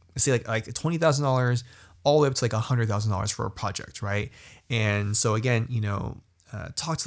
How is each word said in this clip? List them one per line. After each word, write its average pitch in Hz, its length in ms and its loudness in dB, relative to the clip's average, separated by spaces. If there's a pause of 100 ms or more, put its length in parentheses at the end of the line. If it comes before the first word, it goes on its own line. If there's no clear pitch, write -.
(180)
say, 135 160 2
like, 120 160 0
like, 113 260 -4
twenty 165 240 -2
thousand 147 260 4
dollars 127 400 2 (400)
all 147 140 6
the 151 40 6
way 139 60 6
up 131 60 -2
to, - 100 0
like, 113 80 0
a 107 80 0
hundred 117 280 0
thousand 104 220 0
dollars 101 200 -2
for - 140 -4
a 104 60 -4
project, - 520 -8
right? 101 280 -4 (400)
And 104 460 0
so 110 180 2
again, 113 340 0
you 120 120 -2
know, 104 420 -4 (300)
uh, - 240 -10
talk 160 220 -4
to - 80 -2